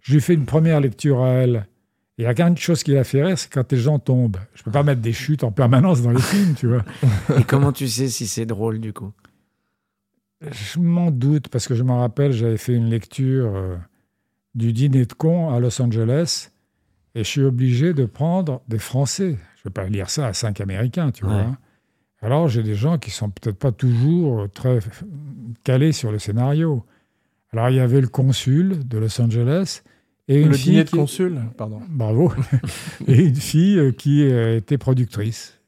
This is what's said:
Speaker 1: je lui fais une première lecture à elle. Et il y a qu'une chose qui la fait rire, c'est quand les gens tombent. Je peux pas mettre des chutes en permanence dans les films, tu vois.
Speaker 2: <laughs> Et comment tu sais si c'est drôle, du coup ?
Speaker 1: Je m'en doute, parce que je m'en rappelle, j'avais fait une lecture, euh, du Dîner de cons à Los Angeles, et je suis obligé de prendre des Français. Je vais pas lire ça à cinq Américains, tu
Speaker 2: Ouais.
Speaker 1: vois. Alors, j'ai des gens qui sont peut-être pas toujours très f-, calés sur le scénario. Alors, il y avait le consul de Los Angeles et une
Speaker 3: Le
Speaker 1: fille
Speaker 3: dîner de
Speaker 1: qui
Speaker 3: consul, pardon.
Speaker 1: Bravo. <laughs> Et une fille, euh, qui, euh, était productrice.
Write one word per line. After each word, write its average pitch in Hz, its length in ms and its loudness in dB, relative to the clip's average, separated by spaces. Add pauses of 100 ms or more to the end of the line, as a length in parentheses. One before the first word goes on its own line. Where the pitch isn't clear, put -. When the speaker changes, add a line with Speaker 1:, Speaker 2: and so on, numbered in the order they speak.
Speaker 1:
je 131 120 -2
lui 147 80 6
fais 175 140 2
une 147 100 0
première 160 360 2
lecture 131 420 0
à 127 60 2
elle. 123 360 0 (540)
Et - 20 -6
il 117 40 -2
y - 20 0
a 120 80 0
qu'une 170 220 4
chose - 260 -2
qui 151 80 -2
la 139 120 4
fait 135 200 0
rire, 175 160 0
c'est - 120 -12
quand 131 200 -2
les 131 80 2
gens 143 180 0
tombent. 123 400 0 (160)
Je - 80 -20
peux - 80 -10
pas 143 140 0
mettre 139 180 2
des 113 120 -2
chutes 147 300 -2
en 117 80 -2
permanence 127 520 4
dans 120 80 2
les 120 100 2
films, 196 320 2
tu 123 140 -2
vois. 117 180 0 (240)
Speaker 2:
<laughs> 117 300 0
Et 120 40 4
comment 139 280 2
tu 135 160 -6
sais 123 220 -2
si 113 180 -6
c'est 113 180 -6
drôle, 110 340 -4
du 110 140 -8
coup ? 101 180 -12 (1400)
Speaker 1:
Je 110 280 -8
m'en 175 300 2
doute, 139 380 0
parce - 200 -6
que 135 60 -2
je 117 100 0
m'en 127 160 0
rappelle, 139 320 0
j'avais 113 260 0
fait 123 180 -2
une 113 140 0
lecture, 127 680 -2
euh, 92 200 -6 (760)
du 117 180 -2
Dîner 131 340 2
de - 80 -16
cons 165 360 0
à 120 100 0
Los 123 220 -2
Angeles, 120 720 -2 (640)
et 113 80 -4
je 101 60 -6
suis 143 120 0
obligé 131 520 2
de 139 120 0
prendre 156 640 -2
des 113 100 -4
Français. 139 600 -2 (200)
Je - 60 -20
vais 95 100 -10
pas 95 140 -6
lire 98 220 -4
ça 147 180 -4
à 101 60 -4
cinq 104 280 -6
Américains, 113 500 -2
tu - 140 -8
Speaker 2:
Ouais. 98 60 0
Speaker 1:
vois. 107 260 0 (640)
Alors, 143 260 0
j'ai 117 160 0
des 107 120 -2
gens 143 220 0
qui 117 140 -8
sont 107 180 -6
peut-être 98 280 -6
pas 131 140 -2
toujours 127 800 0
très 127 280 0
f-, 104 240 -10 (600)
calés 135 280 2
sur 117 200 -4
le 104 80 -4
scénario. 135 640 0 (680)
Alors, 117 180 2
il 131 60 4
y 131 40 4
avait 127 220 4
le 127 60 2
consul 135 800 0
de 123 100 -4
Los 110 240 -2
Angeles 120 600 0 (460)
et 139 140 4
une 151 80 6
Speaker 3:
Le 143 60 6
Speaker 1:
fille 131 160 2
Speaker 3:
dîner 160 120 6
de 151 60 -2
Speaker 1:
qui 170 80 0
Speaker 3:
consul, 160 420 -2 (180)
pardon. 107 220 -8 (100)
Speaker 1:
Bravo. 123 420 2 (380)
<laughs> - 380 -10
Et 135 160 6
une 143 120 4
fille, 170 420 2
euh, 139 140 4
qui, 143 320 2
euh, 117 340 2
était 131 220 -2
productrice. 113 880 -4